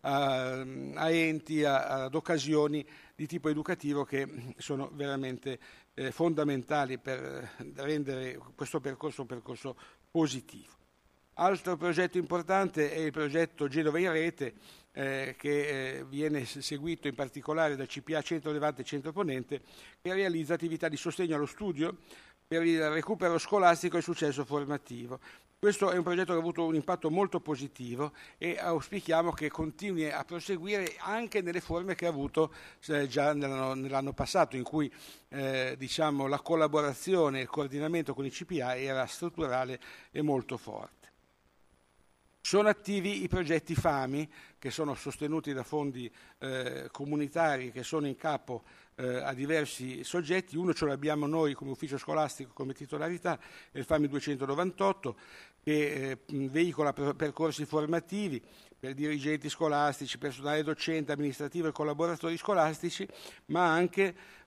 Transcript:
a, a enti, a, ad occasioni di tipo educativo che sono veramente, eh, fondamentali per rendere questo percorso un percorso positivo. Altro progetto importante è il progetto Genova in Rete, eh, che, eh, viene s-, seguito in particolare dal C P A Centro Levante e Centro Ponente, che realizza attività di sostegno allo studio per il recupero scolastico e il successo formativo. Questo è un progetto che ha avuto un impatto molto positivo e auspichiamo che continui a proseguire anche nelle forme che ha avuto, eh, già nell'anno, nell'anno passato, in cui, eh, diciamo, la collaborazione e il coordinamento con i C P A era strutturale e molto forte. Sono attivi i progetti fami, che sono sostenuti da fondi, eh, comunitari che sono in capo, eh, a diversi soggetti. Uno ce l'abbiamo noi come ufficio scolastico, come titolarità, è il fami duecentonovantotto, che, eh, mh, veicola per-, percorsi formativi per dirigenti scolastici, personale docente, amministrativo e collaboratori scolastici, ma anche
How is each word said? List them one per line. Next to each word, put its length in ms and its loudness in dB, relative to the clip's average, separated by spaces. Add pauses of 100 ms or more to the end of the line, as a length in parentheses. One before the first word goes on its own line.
a, 580 2
a 520 -2
enti, 520 2
a, 240 4
ad 300 -2
occasioni 680 2 (300)
di 140 -8
tipo 200 -2
educativo 560 0
che 240 -2 (280)
sono 360 -4
veramente, 680 -2 (340)
eh, 160 -2
fondamentali 880 2
per 500 -6 (280)
rendere 640 -2 (160)
questo 240 -4
percorso 400 -6
un 80 -6
percorso 480 -10 (340)
positivo. 640 -2 (640)
Altro 380 2
progetto 400 0
importante 760 2
è 80 -4
il 140 -2
progetto 560 0
Genova 300 2
in 120 2
Rete, 440 0 (380)
eh, 440 -4
che, 640 0
eh, 60 -8
viene 420 0
s-, 140 -10
seguito 480 -4
in 60 -4
particolare 640 0
dal 100 -4
C 140 -10
P 140 -4
A 80 0
Centro 300 -2
Levante 280 0
e 60 -6
Centro 260 -6
Ponente, 480 -2 (400)
che 140 -2
realizza 400 0
attività 340 -2
di 80 -2
sostegno 400 0
allo 80 2
studio 540 -2 (480)
per 180 0
il 240 4
recupero 480 2
scolastico 600 6
e 20 4
il 60 0
successo 420 0
formativo. 760 -4 (380)
Questo 320 4
è 80 4
un 60 2
progetto 280 2
che 60 4
ha 20 2
avuto 240 0
un 100 2
impatto 360 0
molto 300 2
positivo 720 -6 (260)
e 200 -4
auspichiamo 760 0
che 180 -2
continui 600 -4
a 140 -4
proseguire 760 -4
anche 420 -2
nelle 180 -2
forme 340 -2
che 120 -2
ha 40 2
avuto, 440 0 (320)
eh, 220 0
già 260 2
nell'anno, 400 -2
nell'anno 400 -2
passato, 420 2
in 60 -2
cui, 280 0 (380)
eh, 480 -2
diciamo, 520 0
la 120 0
collaborazione 1000 4
e 20 -2
il 60 -6
coordinamento 640 -2
con 100 -4
i 60 -4
C 160 -10
P 160 -2
A 120 0
era 300 0
strutturale 720 -2 (320)
e 120 -2
molto 340 0
forte. 400 -10 (1500)
Sono 220 6
attivi 560 0
i 40 -2
progetti 460 0
fami, 560 0 (260)
che 140 -8
sono 240 -2
sostenuti 580 -4
da 120 -4
fondi, 440 -4 (300)
eh, 540 -6
comunitari 800 0
che 100 -8
sono 240 -2
in 80 -2
capo, 480 -4 (320)
eh, 220 -2
a 180 -2
diversi 720 -2
soggetti. 520 -2
Uno 160 2
ce 140 2
l'abbiamo 400 0
noi 280 2
come 180 -8
ufficio 260 -6
scolastico, 540 -2
come 200 -6
titolarità, 640 -4 (360)
è 60 -10
il 60 -4
fami 220 4
duecentonovantotto, 1080 0 (440)
che, 500 2
eh, 140 -6
mh, 220 -4
veicola 460 2
per-, 240 0
percorsi 480 0
formativi 760 0 (380)
per 160 -8
dirigenti 540 0
scolastici, 680 2
personale 460 -2
docente, 480 -2
amministrativo 560 -2
e 60 0
collaboratori 640 -2
scolastici, 720 0 (380)
ma 260 4
anche 420 4 (320)